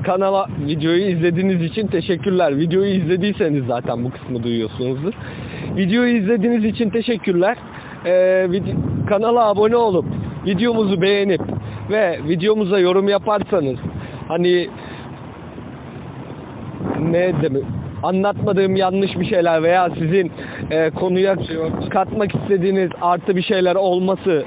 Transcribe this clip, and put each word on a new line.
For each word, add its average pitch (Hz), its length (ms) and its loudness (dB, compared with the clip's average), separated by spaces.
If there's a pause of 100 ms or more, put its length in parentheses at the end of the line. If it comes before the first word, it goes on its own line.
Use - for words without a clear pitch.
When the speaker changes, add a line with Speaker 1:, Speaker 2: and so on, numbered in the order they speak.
Speaker 1:
kanala, 196 420 2 (200)
videoyu 165 380 2
izlediğiniz 175 580 0
için 185 240 -4
teşekkürler. 175 720 0
Videoyu 185 360 2
izlediyseniz 170 720 0
zaten 120 380 -4
bu 127 60 -2
kısmı 123 320 -8
duyuyorsunuzdur. 123 720 -2 (640)
Videoyu 233 400 2
izlediğiniz 220 480 2
için 220 260 0
teşekkürler. 214 680 0 (480)
Ee, 170 60 -2 (400)
vide-, - 580 -2
kanala 226 400 4
abone 214 280 4
olup, 208 300 2 (400)
videomuzu 202 560 2
beğenip 196 380 2 (500)
ve 196 280 2 (100)
videomuza 202 500 2
yorum 185 300 4
yaparsanız, 196 680 0 (520)
hani, 175 400 2 (2500)
ne 175 220 2 (100)
demi-, 139 200 0 (400)
anlatmadığım 190 720 0
yanlış 190 440 0
bir 175 60 0
şeyler 170 360 2
veya 175 360 4
sizin, 165 340 2 (380)
e, 160 200 2
konuya 185 480 2
Speaker 2:
Bir - 80 -4
şey 160 140 -6
var. 160 100 -2 (200)
Speaker 1:
katmak 202 440 0
istediğiniz 190 560 2 (100)
artı 175 360 2
bir 185 60 2
şeyler 185 320 2
olması 185 720 2